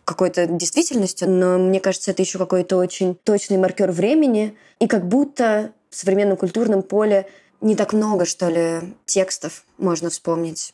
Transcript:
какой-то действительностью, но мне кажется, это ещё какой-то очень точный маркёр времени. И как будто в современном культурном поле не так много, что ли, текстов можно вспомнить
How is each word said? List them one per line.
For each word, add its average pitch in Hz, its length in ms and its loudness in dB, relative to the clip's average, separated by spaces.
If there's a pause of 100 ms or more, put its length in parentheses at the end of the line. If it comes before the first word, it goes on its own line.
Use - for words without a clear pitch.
какой-то 175 420 0
действительностью, 185 840 -2
но 180 280 4
мне 185 220 2
кажется, 190 300 -2
это 185 120 -2
ещё 185 160 -4
какой-то 185 380 0
очень 180 480 0
точный 202 320 2
маркёр 185 360 2
времени. 214 600 2 (260)
И 226 80 2
как 185 220 0
будто 220 640 0 (200)
в - 60 -16
современном 196 400 2
культурном 196 460 0
поле 202 420 2 (380)
не 214 140 4
так 208 160 -2
много, 214 320 0
что 175 240 -4
ли, 165 320 0 (240)
текстов - 600 -4 (140)
можно 170 300 -2
вспомнить 165 640 -6